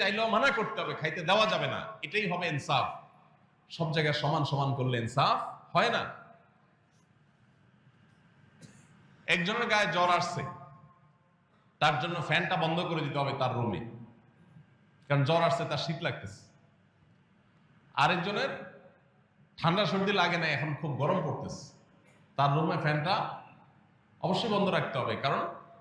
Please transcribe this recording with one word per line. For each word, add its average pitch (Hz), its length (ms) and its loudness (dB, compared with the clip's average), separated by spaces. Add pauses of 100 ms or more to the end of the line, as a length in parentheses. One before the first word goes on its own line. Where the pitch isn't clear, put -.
চাইলেও 208 340 0
মানা 262 140 4 (100)
করতে 202 240 -2
হবে, 151 180 -4
খাইতে 156 280 -4
দেওয়া 214 240 6
যাবে 151 220 0
না, 95 60 -4 (260)
এটাই 208 260 -2
হবে 180 120 -2 (100)
ইনসাফ। 135 320 0 (840)
সব 160 240 -4
জায়গায় 151 280 2
সমান 151 280 2
সমান 139 280 0
করলে 127 260 0
ইনসাফ 170 340 2 (360)
হয় 214 220 4
না। 147 60 0 (3250)
একজনের 214 380 0
গায়ে 208 220 4
জ্বর 180 240 4
আসছে, - 240 -2 (1400)
তার 151 220 4
জন্য 175 140 -2 (120)
ফ্যানটা 175 360 0
বন্ধ 165 140 0 (120)
করে 160 160 -2
দিতে 143 160 -4
হবে 131 180 -2
তার 123 180 0
রুমে, 104 220 -2 (1300)
কারণ 139 220 2
জ্বর 165 200 4
আসছে, - 220 0
তার 143 140 -2
শীত 160 220 -4
লাগতেছে। - 340 -8 (1500)
আরেকজনের 180 560 2 (1080)
ঠান্ডা 185 320 2
সর্দি 190 300 0
লাগে 175 220 2
না, 160 40 0 (100)
এখন 151 140 -4 (100)
খুব 156 100 -4 (100)
গরম 180 260 2
পড়তেছে, - 380 -8 (720)
তার 143 180 4
রুমে 170 280 0
ফ্যানটা 151 300 0 (1040)
অবশ্যই 190 340 0
বন্ধ 196 120 2 (100)
রাখতে 139 240 -2
হবে, 107 140 -2 (100)
কারণ 160 160 0 (400)